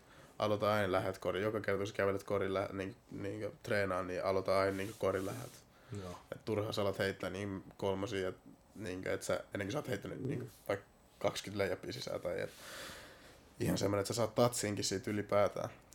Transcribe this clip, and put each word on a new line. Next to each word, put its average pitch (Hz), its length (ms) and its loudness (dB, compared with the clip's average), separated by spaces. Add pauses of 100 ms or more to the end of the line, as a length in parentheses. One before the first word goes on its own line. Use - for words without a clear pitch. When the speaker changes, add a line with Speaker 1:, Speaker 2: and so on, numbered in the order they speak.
(380)
Speaker 1:
aloita 104 360 4
aina 101 180 4
lähet 95 260 2
korin. 90 240 0
Joka 110 180 0
kerta, 101 180 2
kun 98 80 0
sä 98 80 -6
kävelet 98 300 2
korin 98 300 0
lä-, 98 180 0
niin, 95 240 -6 (140)
niin, 101 400 -6 (120)
treenaan, 95 440 2
niin 90 180 -2
aloita 95 340 4
aina, 98 180 4
niin, 95 220 -4
korin 95 280 2
lähet. 117 240 -6 (520)
Speaker 2:
Joo. 90 160 -10 (140)
Speaker 1:
Et - 120 -10
turha 107 280 0
sä 107 100 0
alat 101 160 2
heittää 98 320 0
niin 98 320 -4 (140)
kolmosia, 98 520 0
et, 92 80 -6 (380)
niin, 92 340 -6
et 95 140 -2
sä, - 120 0 (200)
ennen 101 120 -2
kuin 101 60 -2
sä 151 60 -2
oot 147 100 -6
heittänyt, 95 320 -6
niin, 120 300 -4 (180)
vaikka 101 180 0 (320)
kaksikymmentä 101 460 0
layupia 90 280 -2
sisään - 280 -4
tai 90 200 -2
et, 104 100 -4 (1080)
ihan 95 180 2
semmonen, 101 220 4
että 98 80 0
sä 110 80 -2
saat 113 180 0
tatsiinkin 107 500 2
siitä 98 260 -2
ylipäätään. 101 600 2 (240)